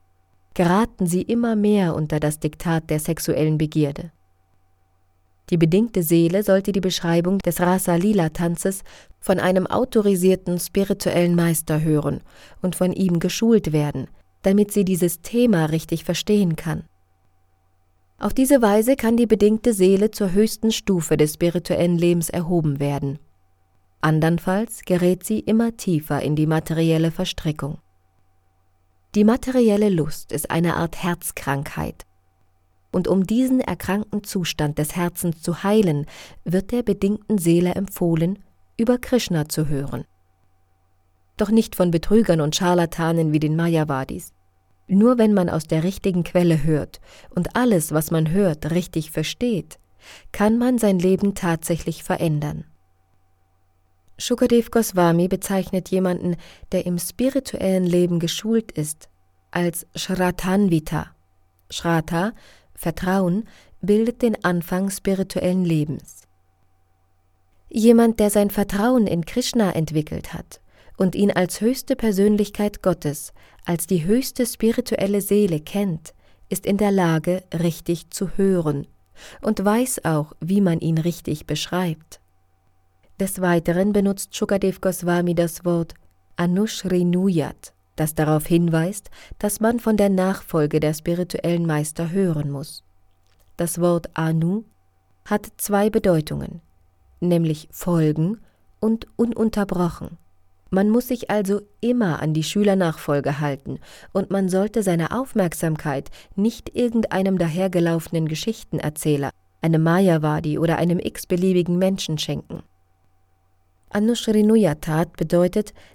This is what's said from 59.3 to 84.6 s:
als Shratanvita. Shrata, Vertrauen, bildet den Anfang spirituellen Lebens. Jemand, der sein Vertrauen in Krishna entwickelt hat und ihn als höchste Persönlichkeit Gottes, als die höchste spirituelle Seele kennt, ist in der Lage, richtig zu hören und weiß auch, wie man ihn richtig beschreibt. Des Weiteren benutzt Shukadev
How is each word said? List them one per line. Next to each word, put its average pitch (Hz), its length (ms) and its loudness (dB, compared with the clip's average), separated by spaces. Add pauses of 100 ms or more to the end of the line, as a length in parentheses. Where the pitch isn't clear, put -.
als 170 360 -4 (100)
Shratanvita. 180 1120 0 (640)
Shrata, 165 600 -2 (420)
Vertrauen, 185 720 -2 (320)
bildet 214 420 0
den 226 220 0
Anfang 180 460 -2
spirituellen 185 760 -2
Lebens. 151 580 -4 (1500)
Jemand, 226 500 6
der 208 100 2
sein 202 200 2
Vertrauen 208 560 2
in 170 180 -2
Krishna 233 480 -2
entwickelt 156 600 -4
hat - 280 -16 (360)
und 185 180 0
ihn 202 180 2
als 180 280 -2
höchste 254 360 -2
Persönlichkeit 208 840 0
Gottes, 160 500 -4 (320)
als 170 220 -4
die 175 180 0
höchste 240 420 0
spirituelle 220 760 0
Seele 196 400 2
kennt, 185 540 -6 (340)
ist - 180 -6
in 202 100 2
der 202 160 2
Lage, 175 500 2 (100)
richtig 170 580 -4
zu - 260 -6
hören 170 500 0 (540)
und 208 240 -2
weiß 226 400 0
auch, 156 360 -2
wie 190 200 0
man 175 200 2
ihn 160 180 0
richtig 160 480 -4
beschreibt. 170 760 -6 (960)
Des 196 220 -4
Weiteren 175 520 2
benutzt 196 440 -2
Shukadev 196 440 -2